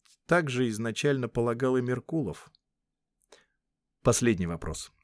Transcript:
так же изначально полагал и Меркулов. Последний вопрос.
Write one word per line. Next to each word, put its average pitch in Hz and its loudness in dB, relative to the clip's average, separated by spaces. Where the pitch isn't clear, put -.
так 170 2
же 123 2
изначально 117 -2
полагал 120 0
и 127 2
Меркулов. 123 -4
Последний 113 2
вопрос. 80 -8